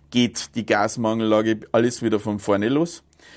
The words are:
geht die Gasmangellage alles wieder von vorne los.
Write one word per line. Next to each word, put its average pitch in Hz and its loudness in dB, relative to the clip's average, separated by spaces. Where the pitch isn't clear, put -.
geht - 0
die 110 -4
Gasmangellage 110 0
alles 120 2
wieder 107 0
von 104 -4
vorne 101 0
los. 156 -2